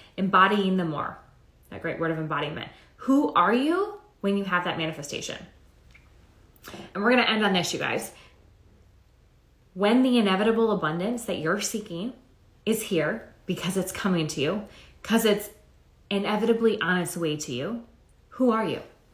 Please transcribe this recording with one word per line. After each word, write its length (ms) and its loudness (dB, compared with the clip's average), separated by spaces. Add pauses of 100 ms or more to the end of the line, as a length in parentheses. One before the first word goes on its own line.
(180)
Embodying 600 4
the 80 0
more. 320 -6 (520)
That 120 -14
great 180 -6
word 120 0
of 60 -2
embodiment. 520 -6 (280)
Who 360 2
are 200 4
you 460 0 (220)
when 160 0
you 60 -2
have 220 0
that 120 -2
manifestation? 600 -8 (1600)
And 100 -4
we're 80 6
gonna 120 6
end 220 2
on 80 2
this, 200 0
you 60 -6
guys. 320 -4 (1600)
When 300 4
the 140 4
inevitable 540 2
abundance 540 -2
that 120 -4
you're 240 -2
seeking 520 -8 (520)
is 160 0
here 520 -2 (120)
because 320 -4
it's 140 -2
coming 360 0
to 140 -6
you, 260 -2 (340)
'cause 220 2
it's 280 0 (580)
inevitably 720 2
on 160 2
its 180 -2
way 220 -2
to 160 -8
you, 300 -6 (460)
who 220 2
are 140 0
you? 160 -4 (320)